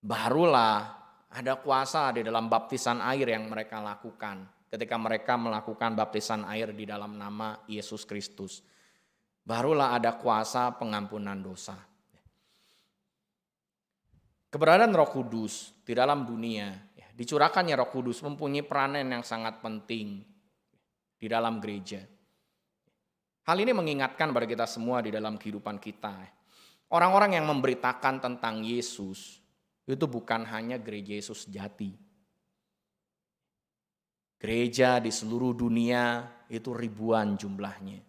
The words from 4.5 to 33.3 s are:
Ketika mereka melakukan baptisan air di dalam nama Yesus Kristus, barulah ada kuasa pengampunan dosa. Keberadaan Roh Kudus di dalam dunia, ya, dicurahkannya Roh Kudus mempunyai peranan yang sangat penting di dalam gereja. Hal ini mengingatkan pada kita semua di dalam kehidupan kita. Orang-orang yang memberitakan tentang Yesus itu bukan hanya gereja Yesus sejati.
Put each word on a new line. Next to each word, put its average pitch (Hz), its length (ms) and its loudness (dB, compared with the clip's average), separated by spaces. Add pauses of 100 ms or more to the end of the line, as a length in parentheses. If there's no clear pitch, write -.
Ketika 113 320 -4
mereka 113 400 0
melakukan 113 560 -2
baptisan 107 480 -2
air 107 320 -6
di 107 80 -10
dalam 104 320 -10
nama 107 480 -8
Yesus 107 400 -8
Kristus, - 560 -10 (800)
barulah 127 560 2
ada 113 240 2
kuasa 120 560 2
pengampunan 104 640 -4
dosa. 95 340 -12 (2750)
Keberadaan 170 400 8
Roh 160 180 6
Kudus 113 800 -6
di 120 80 -2
dalam 135 320 4
dunia, 110 480 -6 (240)
ya, - 160 -20
dicurahkannya 151 640 4
Roh 123 120 2
Kudus 123 360 -2
mempunyai 143 400 -4
peranan 139 400 0
yang 120 160 -4
sangat 113 400 -6
penting 107 640 -8 (880)
di - 160 -12
dalam 113 320 0
gereja. 101 400 -8 (1400)
Hal 170 120 4
ini 233 160 2
mengingatkan 151 560 0
pada 120 160 2
kita 117 200 0
semua 120 360 -2
di 110 80 -4
dalam 107 240 -4
kehidupan 101 480 -8
kita. 104 320 -10 (760)
Orang-orang 185 480 6
yang 156 120 0
memberitakan 131 720 0
tentang 117 400 -4
Yesus 110 800 -6 (440)
itu 139 200 -2
bukan 113 400 -2
hanya 113 320 -6
gereja 104 400 -8
Yesus 104 320 -12
sejati. 98 440 -8 (2500)